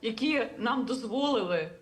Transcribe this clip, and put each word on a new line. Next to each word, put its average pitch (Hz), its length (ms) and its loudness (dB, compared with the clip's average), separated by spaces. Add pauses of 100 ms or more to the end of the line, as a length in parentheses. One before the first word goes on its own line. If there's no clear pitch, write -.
які 254 400 2 (160)
нам 247 260 2
дозволили 226 840 0 (120)